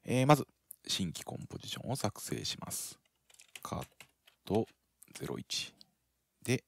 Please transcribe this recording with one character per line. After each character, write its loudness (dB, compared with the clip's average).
え 4
ー、 6
ま 10
ず、 -4
新 0
規 -6
コ -8
ン -8
ポ -8
ジ -10
シ -6
ョ -8
ン -4
を 0
作 -2
成 -4
し -4
ま -8
す。 -6
カ -6
ッ -8
ト 4
ゼ -8
ロ -4
一 -6
で 2